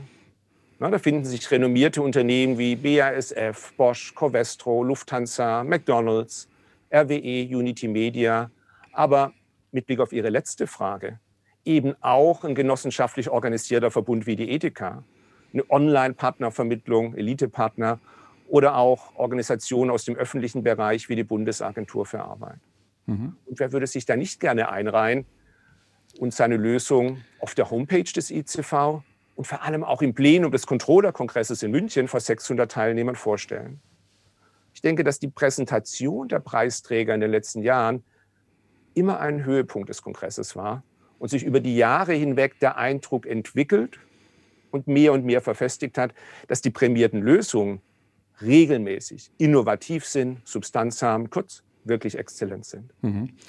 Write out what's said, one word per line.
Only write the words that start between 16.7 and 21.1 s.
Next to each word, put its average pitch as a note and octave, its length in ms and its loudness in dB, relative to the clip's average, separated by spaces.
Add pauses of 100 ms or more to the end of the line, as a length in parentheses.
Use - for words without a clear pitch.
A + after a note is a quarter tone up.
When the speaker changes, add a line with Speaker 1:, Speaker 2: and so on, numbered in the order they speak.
Speaker 1:
Elite-Partner A2+ 840 -2 (480)
oder C#3+ 300 6
auch B2+ 380 2
Organisationen B2 760 -2
aus B2 160 -2
dem A#2+ 120 -4
öffentlichen B2 440 -6
Bereich A2 480 0
wie B2 60 -2